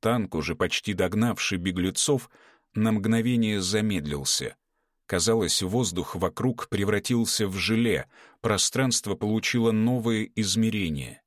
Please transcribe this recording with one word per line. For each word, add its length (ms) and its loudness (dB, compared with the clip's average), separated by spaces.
Танк, 360 0
уже 180 -2
почти 400 -2
догнавший 640 0
беглецов, 720 0
на 180 2
мгновение 680 2
замедлился. 960 -2
Казалось, 560 2
воздух 520 -2
вокруг 540 -2
превратился 800 0
в 80 -6
желе, 520 0
пространство 760 0
получило 560 2
новые 580 2
измерения. 880 -2